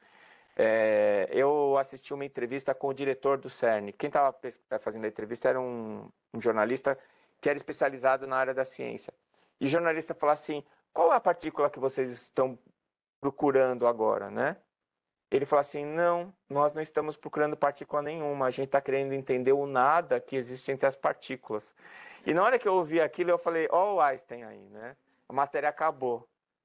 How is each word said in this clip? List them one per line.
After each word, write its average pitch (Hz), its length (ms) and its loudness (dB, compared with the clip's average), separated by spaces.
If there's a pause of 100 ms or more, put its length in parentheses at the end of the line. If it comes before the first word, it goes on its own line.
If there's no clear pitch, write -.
(560)
é, 107 760 4
eu 139 460 2
assisti 135 380 -4
uma 139 100 -8
entrevista 135 500 -4
com - 120 -6
o 135 80 0
diretor 139 440 0
do 135 120 -12
cern. 104 420 0
Quem - 160 -6
tava 139 240 2
pes-, - 280 -12 (100)
é, 117 80 -4
fazendo 110 260 -8
a 110 40 0
entrevista 110 400 -4
era 131 120 0
um, 110 480 -8 (240)
um 113 80 -8
jornalista 117 580 0 (420)
que - 80 0
era 143 80 0
especializado 135 720 -2
na 131 100 -4
área 131 180 0
da 131 100 -2
ciência. 120 480 -12 (480)
E 135 60 -2
o - 20 2
jornalista 165 460 0
falou 151 180 2
assim, 151 320 -4 (280)
"Qual - 200 4
é 262 40 6
a - 40 4
partícula 156 480 0
que 147 100 -8
vocês 131 320 -2
estão 131 480 -4 (600)
procurando 131 640 2
agora, 107 440 0
né?" 127 260 -2 (760)
Ele 135 140 2
falou 143 160 2
assim, 143 240 -4
"Não, 175 480 -2 (160)
nós 147 240 2
não 156 80 -8
estamos 151 360 -4
procurando 151 400 -2
partícula 147 440 -2
nenhuma, 147 460 -4
a 127 40 2
gente 135 180 -4
tá - 120 4
querendo 135 320 -2
entender 131 400 2
o 143 140 2
nada 139 540 2
que - 160 -8
existe 127 360 -6
entre 135 140 0
as 135 100 0
partículas." - 800 -6 (520)
E - 60 0
na 175 100 2
hora 240 160 4
que 240 80 -2
eu 190 80 2
ouvi 165 260 2
aquilo, 170 300 0
eu 175 80 4
falei, 165 320 -2
"Ó 196 240 2
o 175 60 2
Einstein 127 440 -2
aí, 104 260 -18
né? 110 260 -16 (320)
A - 40 -14
matéria 143 360 0
acabou, 127 600 -2 (360)